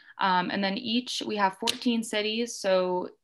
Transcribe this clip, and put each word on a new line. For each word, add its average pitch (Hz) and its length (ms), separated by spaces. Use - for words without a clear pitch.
Um, 180 300
and 202 120
then 196 140
each, 240 500
we 214 100
have 196 200
fourteen 233 460
cities. 220 540
So, 185 520